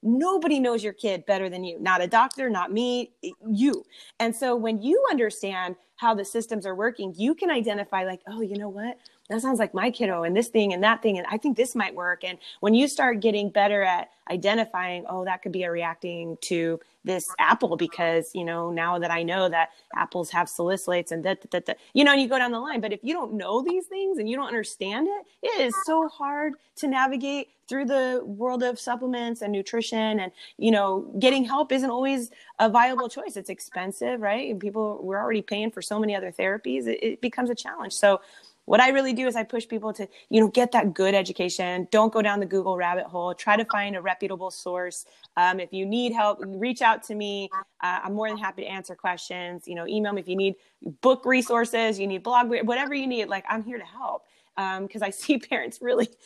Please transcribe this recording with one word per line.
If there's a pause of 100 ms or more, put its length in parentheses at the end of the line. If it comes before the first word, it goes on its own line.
Nobody
knows
your
kid
better
than
you.
Not
a
doctor,
not
me, (360)
you. (340)
And
so
when
you
understand (200)
how
the
systems
are
working,
you
can
identify,
like,
"Oh,
you
know
what? (320)
That
sounds
like
my
kiddo,
and
this
thing
and
that
thing,
and
I
think
this
might
work."
And (220)
when
you
start
getting
better
at (200)
identifying,
"Oh,
that
could
be
a
reacting
to (260)
this
apple
because,
you
know,
now
that
I
know
that (240)
apples
have
salicylates
and
da,
da, (100)
da,
da," (200)
you
know,
and
you
go
down
the
line.
But
if
you
don't
know
these
things
and
you
don't
understand
it, (160)
it
is (100)
so
hard (220)
to
navigate (200)
through
the
world
of
supplements
and
nutrition.
And, (240)
you
know,
getting
help
isn't
always (280)
a
viable
choice.
It's
expensive,
right?
And
people,
we're
already
paying
for
so
many
other
therapies.
It,
it
becomes
a
challenge.
So (420)
what
I
really
do
is
I
push
people
to, (220)
you
know,
get
that
good
education.
Don't
go
down
the
Google
rabbit
hole.
Try
to
find
a
reputable
source. (320)
Um,
if
you
need
help,
reach
out
to
me. (320)
Uh,
I'm
more
than
happy
to
answer
questions.
You
know,
email
me
if
you
need (480)
book
resources,
you
need
blog, (180)
whatever
you
need.
Like,
I'm
here
to
help. (360)
Um,
'cause
I
<laughs>
see
parents
really, (180)